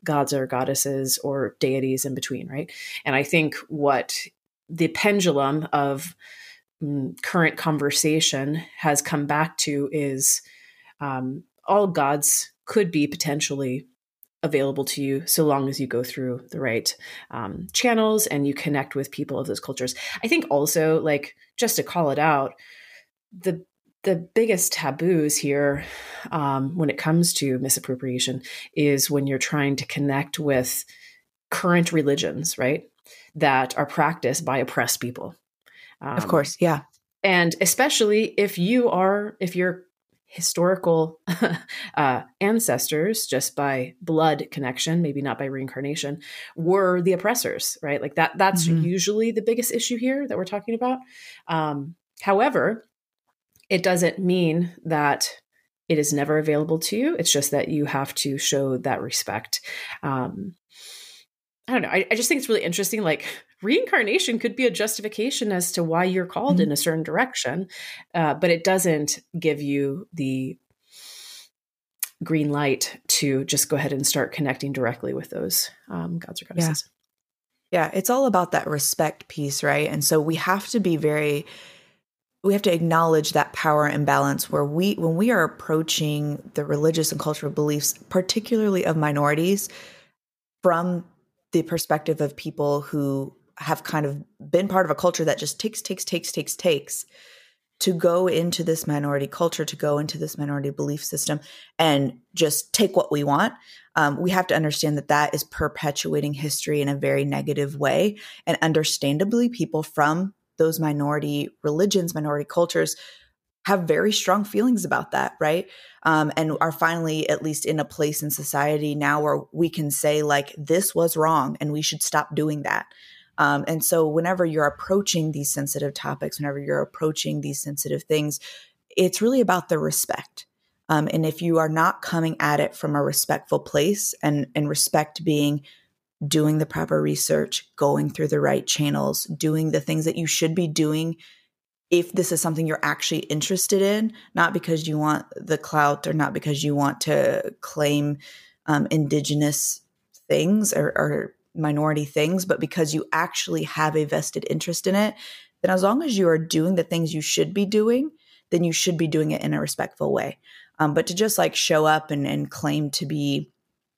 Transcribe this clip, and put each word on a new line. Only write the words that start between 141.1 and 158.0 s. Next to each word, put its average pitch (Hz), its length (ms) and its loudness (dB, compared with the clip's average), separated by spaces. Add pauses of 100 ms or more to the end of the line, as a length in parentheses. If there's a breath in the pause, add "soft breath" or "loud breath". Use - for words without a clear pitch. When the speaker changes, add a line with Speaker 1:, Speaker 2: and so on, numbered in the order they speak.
Speaker 2:
if 175 220 4
this 180 200 0
is 160 100 0
something 160 260 0
you're 156 160 0
actually 151 380 0
interested 185 600 0
in, 214 300 2 (240 loud breath)
not 170 180 2
because 165 340 -2
you 156 120 0
want 151 260 0 (100)
the - 220 -2
clout 147 480 0
or 160 80 0
not 143 200 0
because 147 300 -2
you 147 120 0
want 143 260 0
to 139 600 0
claim, 147 560 0 (500 loud breath)
um, 147 240 2
indigenous 147 920 0 (460)
things 185 460 2
or, 147 220 2
or 147 400 -2 (200)
minority 151 500 0
things, 165 400 0
but 190 140 0
because 156 340 -2
you 156 180 -2
actually 165 520 -2
have 151 320 0
a 156 100 2
vested 151 440 -4
interest 160 360 -4
in 185 80 2
it, 208 220 2 (460 loud breath)
then 185 100 2
as 185 100 2
long 220 220 4
as 269 120 0
you 190 120 4
are 165 100 6
doing 160 380 0
the 170 80 4
things 165 300 -2
you 156 80 -4
should 160 340 0
be 202 100 2
doing, 226 460 2 (400 soft breath)